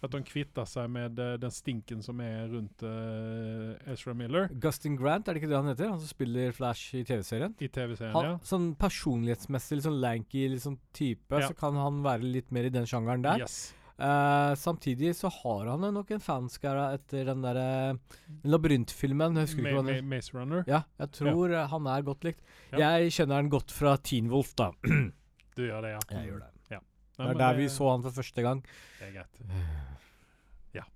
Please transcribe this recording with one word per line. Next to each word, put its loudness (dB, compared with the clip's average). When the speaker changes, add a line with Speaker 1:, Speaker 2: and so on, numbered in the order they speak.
Speaker 1:
At -8
de -6
kvitter -6
seg -4
med, -6
eh, -2
den -4
stinken -6
som -8
er -4
rundt, -6
eh, -6
Ezra -8
Miller. 0
Speaker 2:
Gustin -2
Grant, 2
er 0
det -2
ikke -2
det 4
han 2
heter? 0
Han -2
som -10
spiller 0
Flash -4
i -2
T 0
V-serien? -2
Speaker 1:
I -4
T -4
V-serien, -6
Speaker 2:
Han, 2
Speaker 1:
ja. -2
Speaker 2:
sånn 0
personlighetsmessig, 0
litt -2
sånn 0
lanky, 0
litt -2
sånn -6
type, -2
Speaker 1:
Ja. 2
Speaker 2:
så -4
kan 0
han 0
være 2
litt -2
mer 0
i 2
den 0
sjangeren 0
der. 2
Speaker 1:
Yes. -10
Speaker 2:
Eh, 4
samtidig 0
så -2
har -2
han -2
nok -4
en -2
fanskara -2
etter -4
den 0
derre 0
labyrintfilmen, 4
jeg 4
husker -2
ikke 2
Speaker 1:
Ma-, 4
Speaker 2:
hva 2
den 0
Speaker 1:
Ma-, -6
Maze -8
Runner. -2
Speaker 2:
Ja, 6
jeg -6
tror, 2
Speaker 1:
Ja. 2
Speaker 2:
eh, -2
han -2
er 0
godt -4
likt. -4
Speaker 1:
Ja. 6
Speaker 2:
Jeg 4
kjenner 4
han 4
godt 2
fra 6
Teen 0
Wolf, 2
da. 2
<clears throat> 0
Speaker 1:
Du -4
gjør -4
det, -6
ja. -8
Speaker 2:
Jeg -6
gjør -10
det. -20
Speaker 1:
Ja. -10
Speaker 2:
Det -20
Speaker 1:
Nei, -4
Speaker 2:
er 0
Speaker 1:
men 0
Speaker 2:
der 6
vi 2
Speaker 1:
det 0
Speaker 2:
så 2
han 2
for -6
første -4
gang. 0
Speaker 1:
Det -12
er -14
greit. -16
Speaker 2:
<sighs> -6
Speaker 1:
Ja. -12